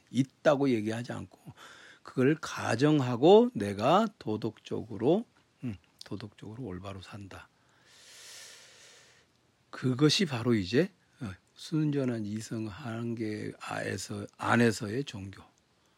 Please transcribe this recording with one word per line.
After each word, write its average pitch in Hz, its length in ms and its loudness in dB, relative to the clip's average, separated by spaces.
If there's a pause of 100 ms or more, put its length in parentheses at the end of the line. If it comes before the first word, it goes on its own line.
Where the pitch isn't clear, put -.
(100)
있다고 135 600 2
얘기하지 110 420 -2
않고 101 400 -14 (500)
그걸 139 380 2
가정하고 143 1120 6
내가 113 520 2 (120)
도덕적으로, 110 1080 -2 (380)
음, 107 120 -6 (280)
도덕적으로 107 600 -14
올바로 95 380 -12
산다. 98 460 -18 (2250)
그것이 139 540 2
바로 120 300 0
이제, 107 360 2 (300)
어, 107 100 -10 (240)
순전한 139 720 -2
이성 110 440 -8
한계 113 920 -8
아에서, 104 640 -8 (100)
안에서의 117 680 2
종교. 98 380 -12 (560)